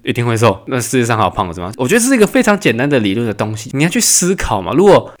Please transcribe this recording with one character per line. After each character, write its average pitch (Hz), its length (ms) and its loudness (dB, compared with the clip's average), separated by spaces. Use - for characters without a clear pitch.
一 - 120 -6
定 120 120 -4
会 117 80 -2
瘦。 107 340 0
那 131 120 -4
世 120 180 -2
界 120 60 2
上 113 140 -2
还 110 60 2
有 90 40 2
胖 92 240 -4
子 85 80 -12
吗？ 90 160 -10
我 127 100 0
觉 147 80 0
得 240 60 4
这 226 60 2
是 269 80 2
一 247 40 4
个 208 80 4
非 247 160 2
常 208 160 2
简 131 160 0
单 123 140 -2
的 143 120 2
理 101 140 0
论 117 120 -4
的 104 80 -4
东 107 200 -4
西， - 200 -12
你 139 80 -2
要 165 80 2
去 247 100 -2
思 180 340 0
考 104 280 -4
嘛。 92 100 -6
如 143 100 2
果 175 380 4